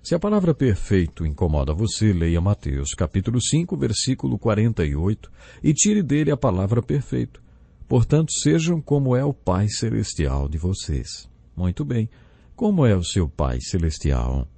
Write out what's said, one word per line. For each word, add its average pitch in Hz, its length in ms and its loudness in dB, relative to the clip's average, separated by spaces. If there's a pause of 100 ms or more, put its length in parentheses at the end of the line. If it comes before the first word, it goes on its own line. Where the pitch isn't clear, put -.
Se - 140 -2
a 170 40 0
palavra 190 360 2
perfeito 92 720 0
incomoda 76 480 0
você, 107 380 0
leia 85 280 2
Mateus 69 540 -2
capítulo 98 480 -2
cinco, 170 340 0
versículo 127 600 -2
quarenta 107 460 0
e 71 100 -2
oito, 92 360 -2 (320)
e 156 120 4
tire 208 280 2
dele 147 280 0
a 147 60 2
palavra 98 440 0
perfeito. 127 640 -4 (440)
"Portanto, 147 460 2
sejam 160 480 0
como 139 340 0
é 131 100 0
o 143 100 -2
Pai 92 340 0
Celestial 78 800 -2
de 78 80 -6
vocês." 80 720 -4 (260)
Muito 90 300 -2
bem. 117 240 -2 (460)
Como 196 320 2
é 104 100 6
o 90 60 0
seu 85 260 0
Pai 65 320 -2
Celestial? 67 960 -2